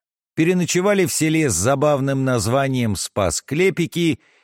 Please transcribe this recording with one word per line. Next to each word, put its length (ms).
Переночевали 680
в 80
селе 360
с 40
забавным 720
названием 720
Спас-Клепики 1200